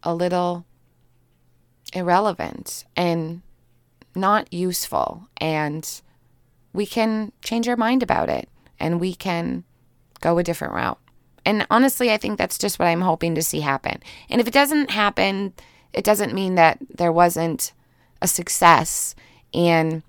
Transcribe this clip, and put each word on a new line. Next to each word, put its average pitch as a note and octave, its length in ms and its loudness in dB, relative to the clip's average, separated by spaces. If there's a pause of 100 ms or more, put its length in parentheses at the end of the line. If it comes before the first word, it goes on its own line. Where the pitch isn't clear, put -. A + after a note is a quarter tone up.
a E3 100 -2
little F3 520 -2 (1300)
irrelevant F3+ 920 -2 (100)
and E3+ 460 -2 (720)
not G3 380 2
useful, F3+ 760 -4 (100)
and D#3 640 -4 (720)
we G3+ 120 -2
can A3 460 -2 (120)
change A#3 240 -2
our B3 100 0
mind A#3+ 260 2
about - 260 0
it, - 180 -4 (320)
and E3+ 200 -2
we F3+ 160 -4
can E3+ 480 -4 (580)
go E3+ 160 2
a F3 60 2
different - 300 -4
route. - 260 -4 (460)
And G#3 240 2
honestly, B3 420 4
I G#3+ 60 2
think G#3+ 200 -4
that's F#3 200 -2
just - 220 -4
what F3 80 2
I'm E3+ 140 2
hoping E3+ 340 0
to D#3+ 80 -2
see D3+ 180 -4
happen. C#3 400 -4 (280)
And - 100 0
if A3+ 80 2
it A#3 60 -6
doesn't C#4+ 380 2
happen, G3 600 0 (380)
it - 120 -4
doesn't G#3 300 2
mean F#3+ 220 -2
that E3 220 6 (120)
there E3+ 220 0
wasn't E3+ 640 2 (480)
a F#3 60 -2
success - 840 2 (380)
in D#3+ 580 2